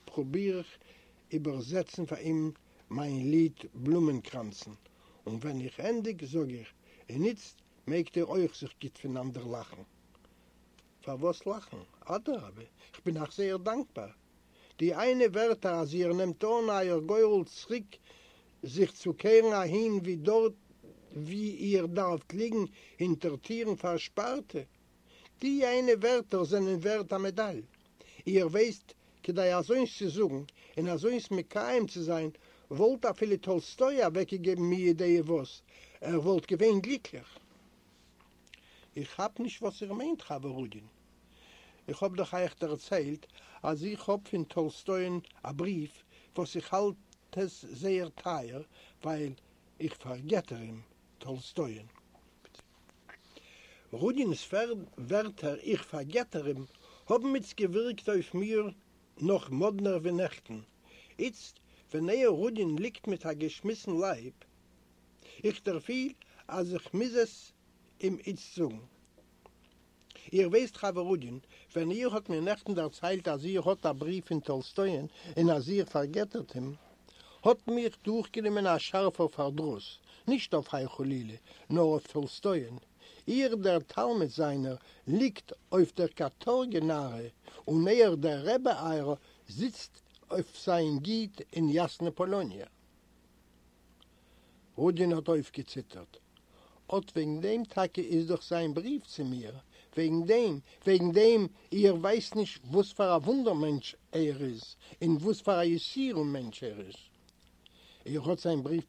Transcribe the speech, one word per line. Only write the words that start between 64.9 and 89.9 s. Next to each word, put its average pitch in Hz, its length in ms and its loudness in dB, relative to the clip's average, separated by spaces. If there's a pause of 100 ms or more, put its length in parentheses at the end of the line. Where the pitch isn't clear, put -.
איך 202 200 -2
דערפיל, 247 480 -2 (360)
אז 180 260 -2
איך - 200 -8
מוז 233 220 0
עס - 360 0 (480)
אים 190 260 -2
איצט - 280 -10
זאגן. 131 240 -2 (1500)
איר 185 160 4
ווייסט, 226 280 4
חבר 185 240 -2
רודין, 143 380 -2 (400)
ווען 165 120 0
איר 226 240 0
האט 208 140 -4
מיר 160 120 -2
נעכטן 208 340 -2
דערציילט, 175 540 -2
אז 143 160 -2
איר 185 220 0
האט 190 200 0
א 151 60 2
בריוו 156 340 -4
פון 156 140 -2
טאלסטויען 151 640 -2 (300)
און 165 140 6
אז 147 200 0
איר 202 140 0
פארגעטערט 160 720 -2
אים, 139 180 -6 (680)
האט 226 240 4
מיך 233 360 0
דורכגענומען 214 640 0
א 165 120 4
שארפער 185 500 0
פארדרוס, 143 680 -4 (300)
נישט 247 260 0
אויף 147 140 0
חיים 135 200 -4
חלילה, 131 460 -4 (360)
נאר 170 120 4
אויף 156 300 4
טאלסטויען. 143 640 -2 (520)
איר, 240 280 2
דער 185 220 4
תלמיד 214 500 0
זיינער, 135 480 -2 (300)
ליגט 214 460 0 (200)
אויף 180 240 4
דער 175 100 2
קאטארגע 240 760 -2
נארע 139 480 -2 (400)
און 165 200 4
ער, 220 260 8
דער 151 400 0
רבי 254 160 2
אייער, 156 440 0 (340)
זיצט 190 520 -8 (300)